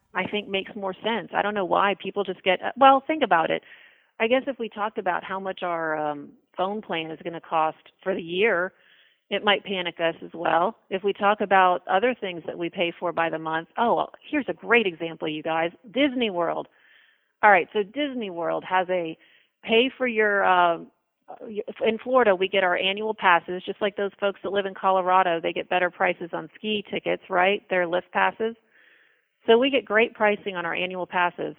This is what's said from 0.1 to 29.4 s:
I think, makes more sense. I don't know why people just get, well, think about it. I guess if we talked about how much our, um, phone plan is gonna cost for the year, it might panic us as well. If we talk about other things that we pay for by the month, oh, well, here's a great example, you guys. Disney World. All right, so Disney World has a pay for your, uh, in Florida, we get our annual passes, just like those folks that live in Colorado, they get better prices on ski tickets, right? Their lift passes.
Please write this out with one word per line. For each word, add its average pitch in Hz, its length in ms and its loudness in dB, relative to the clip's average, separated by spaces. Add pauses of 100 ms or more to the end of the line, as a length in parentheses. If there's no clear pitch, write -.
I 185 120 -4
think, 208 200 -6
makes 190 300 -6
more 190 180 -6
sense. 208 380 -6
I - 100 0
don't 208 120 -2
know 202 100 -2
why 175 300 2
people 196 280 -6
just 185 200 -8
get, 185 180 2 (160)
well, 269 240 8
think 311 220 -4
about 170 280 2
it. 160 140 -2 (560)
I 220 80 2
guess 254 180 2
if 262 120 -6
we 226 100 -6
talked 214 300 -6
about 175 260 -4
how 190 160 -8
much 190 220 -8
our, 165 340 -2
um, 147 360 -6 (240)
phone 202 260 -4
plan 160 280 -6
is 156 120 -14
gonna 170 180 -10
cost 156 520 -2 (100)
for 185 120 -2
the - 80 -6
year, 180 520 0 (560)
it 196 140 -4
might 202 180 4
panic 180 380 -6
us 165 220 0
as 170 100 -16
well. 170 440 0 (120)
If 190 160 -6
we 196 80 2
talk 208 300 2
about 190 440 4
other 226 280 2
things 175 320 -10
that - 100 -10
we 170 140 -4
pay 170 200 -2
for 170 220 -6
by 165 160 0
the 160 100 -4
month, 160 380 -6
oh, 233 180 2
well, 160 180 -2 (100)
here's 294 260 -4
a 180 60 -6
great 208 320 2
example, 165 420 -6
you 151 140 -6
guys. 165 280 -2 (200)
Disney 247 400 0
World. 160 360 -4 (760)
All 214 80 8
right, 175 240 6
so 214 80 2
Disney 247 480 -6
World 160 340 -4
has 185 240 0
a 170 300 -4 (440)
pay 226 280 2
for 254 160 -4
your, 214 380 2
uh, 175 340 4 (1040)
in 220 140 0
Florida, 240 360 4
we 190 140 0
get 196 160 0
our 175 140 2
annual 208 340 -2
passes, 180 520 2
just 196 180 -8
like 202 140 -2
those 202 220 -4
folks 196 240 -4
that 185 80 -6
live 196 140 0
in 190 80 -6
Colorado, 185 680 2
they 175 120 -2
get 170 160 -8
better 180 220 2
prices 180 420 -2
on 165 220 -8
ski 214 360 -4
tickets, 175 380 -4
right? 190 400 0
Their 180 180 0
lift 175 260 -4
passes. 208 440 -2 (880)